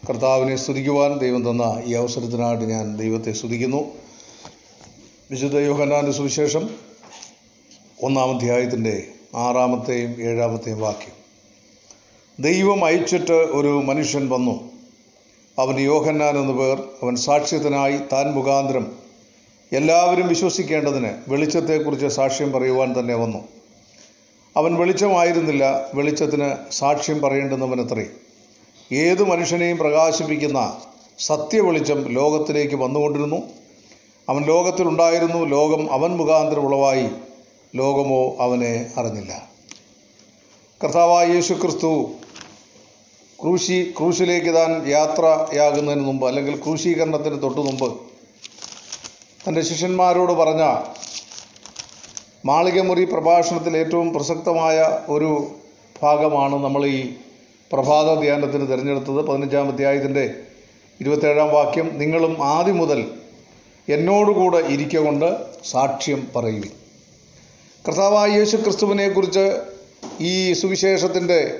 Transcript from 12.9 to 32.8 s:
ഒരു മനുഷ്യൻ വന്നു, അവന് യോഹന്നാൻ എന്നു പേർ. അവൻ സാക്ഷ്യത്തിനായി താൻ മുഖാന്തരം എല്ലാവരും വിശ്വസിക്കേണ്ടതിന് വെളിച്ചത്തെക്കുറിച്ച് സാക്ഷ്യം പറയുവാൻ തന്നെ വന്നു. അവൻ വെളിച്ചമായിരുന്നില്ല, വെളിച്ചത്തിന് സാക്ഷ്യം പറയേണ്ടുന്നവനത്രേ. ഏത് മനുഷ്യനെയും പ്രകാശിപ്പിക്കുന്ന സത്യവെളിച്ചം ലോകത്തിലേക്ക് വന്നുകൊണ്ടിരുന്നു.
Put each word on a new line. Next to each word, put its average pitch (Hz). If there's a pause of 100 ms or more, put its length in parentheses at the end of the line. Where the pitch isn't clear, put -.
ഒരു 143 (100)
മനുഷ്യൻ 143
വന്നു, 127 (1000)
അവന് 135
യോഹന്നാൻ 147
എന്നു 135
പേർ. 131 (200)
അവൻ 123
സാക്ഷ്യത്തിനായി 143 (100)
താൻ 139
മുഖാന്തരം 135 (840)
എല്ലാവരും 175
വിശ്വസിക്കേണ്ടതിന് 147 (160)
വെളിച്ചത്തെക്കുറിച്ച് 151
സാക്ഷ്യം 139
പറയുവാൻ 131
തന്നെ 120
വന്നു. 110 (1160)
അവൻ 165
വെളിച്ചമായിരുന്നില്ല, 170 (300)
വെളിച്ചത്തിന് 147 (260)
സാക്ഷ്യം 147
പറയേണ്ടുന്നവനത്രേ. 131 (840)
ഏത് 170
മനുഷ്യനെയും 170
പ്രകാശിപ്പിക്കുന്ന 151 (580)
സത്യവെളിച്ചം 151 (120)
ലോകത്തിലേക്ക് 147
വന്നുകൊണ്ടിരുന്നു. 147 (880)